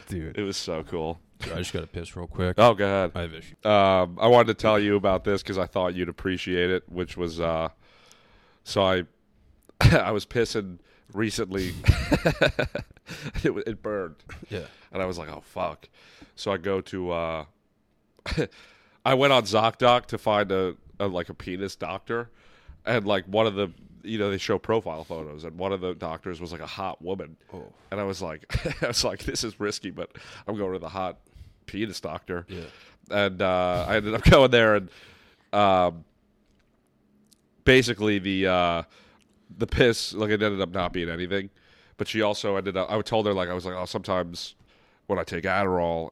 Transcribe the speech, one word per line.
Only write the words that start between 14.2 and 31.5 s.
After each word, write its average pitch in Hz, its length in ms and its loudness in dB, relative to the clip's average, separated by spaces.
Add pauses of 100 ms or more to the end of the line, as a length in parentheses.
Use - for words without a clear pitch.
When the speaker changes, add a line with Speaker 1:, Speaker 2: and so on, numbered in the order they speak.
Speaker 1:
Yeah. 85 160 -10 (260)
Speaker 2:
And 98 100 -4
I 92 40 0
was 92 100 -4
like, 78 140 -12
"Oh, 76 100 -14
fuck." 82 480 -8 (480)
So - 160 -4
I 95 60 -2
go 95 240 -2
to, 92 280 -6
uh, 82 340 -4 (840)
<laughs> - 200 -2 (600)
I 131 80 4
went 139 180 4
on 120 120 6
ZocDoc 113 600 4
to 110 120 -6
find 104 340 0
a, 92 240 0 (240)
a, 101 80 0
like, 90 220 -4
a 82 40 -14
penis 95 400 -8
doctor. 113 540 -8 (560)
And, 110 220 0
like, 98 180 0
one 107 220 2
of 104 100 0
the, 98 160 -2 (300)
you 110 160 -6
know, 101 120 0
they 98 80 -2
show 95 200 0
profile 90 460 -2
photos, 78 400 -12
and 82 140 -14
one 95 140 -2
of 95 80 -4
the 90 140 -4
doctors 82 460 -8
was, 87 120 -10
like, 80 100 -12
a 78 40 -12
hot 95 360 -8
woman. 82 340 -8 (160)
Speaker 1:
Oh. 92 120 -16 (260)
Speaker 2:
And 98 100 -6
I 101 40 -4
was 98 180 -4
like, 78 220 -10 (220)
<laughs> - 160 -6
I 139 60 -2
was 120 160 -2
like, 101 200 -4
"This - 200 -6
is 110 140 -10
risky, 104 320 -6
but 85 200 -10 (360)
I'm 107 100 -6
going 98 180 -4
to 90 40 -6
the 82 100 -10
hot 92 300 -6 (480)